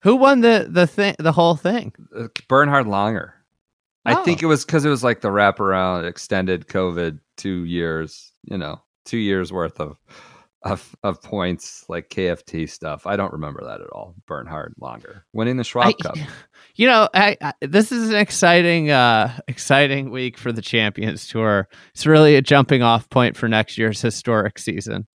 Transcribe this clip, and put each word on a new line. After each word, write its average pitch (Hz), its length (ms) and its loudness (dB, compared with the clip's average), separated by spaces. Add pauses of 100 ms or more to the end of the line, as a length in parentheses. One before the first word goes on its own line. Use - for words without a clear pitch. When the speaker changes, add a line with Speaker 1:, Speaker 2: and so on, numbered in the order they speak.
Speaker 1:
Who 220 160 4
won 269 240 6
the, 226 280 4
the 175 160 4
thing, 202 320 -2
the 160 140 0
whole 170 240 2
thing? 190 380 -4 (220)
Speaker 2:
Uh, 113 120 -10 (200)
Bernhard 139 380 4
Langer. 104 460 -2 (720)
I 233 100 2
Speaker 1:
Oh. 370 80 -2
Speaker 2:
think 170 200 -2
it 165 40 0
was 151 180 2
'cause 156 180 0
it 151 60 2
was, 135 120 0
like, 120 200 0
the 107 80 -2
wraparound 95 760 0
extended 92 640 -4
covid 85 520 -4 (180)
two 92 260 -6
years, 82 680 -6 (100)
you - 140 -10
know, 76 240 -12 (240)
two - 120 -8
years 95 360 -4
worth 85 260 -8
of, 73 160 -10 (680)
of, - 320 -10 (100)
of 95 180 -6
points, - 680 -8
like, 85 220 -12
K 92 180 -4
F 85 160 -6
T 80 240 -8
stuff. 78 400 -12
I 101 80 -2
don't 98 160 -4
remember 76 320 -12
that 53 160 -14
at 50 140 -18
all. 52 200 -18 (140)
Bernhard 78 540 -12
Langer 64 400 -18 (100)
winning 113 240 -2
the 127 80 -4
Schwab 123 240 0
Speaker 1:
I, 214 60 4
Speaker 2:
Cup. - 240 -8 (580)
Speaker 1:
you 220 100 2
know, 233 280 6
I, 202 260 2
I, 143 220 -6
this 190 320 2
is 226 160 -2
an 220 80 0
exciting, 170 720 2
uh, 120 560 2
exciting 135 600 0
week 127 280 -8
for 123 140 -6
the 113 100 -6
Champions 107 640 -4
Tour. 107 440 0 (240)
It's - 120 -8
really 151 300 8
a 135 60 6
jumping 135 420 4
off 117 260 2
point 123 280 0
for 120 100 -4
next 110 300 -2
year's 110 240 -2
historic 107 580 -2
season. 107 560 -8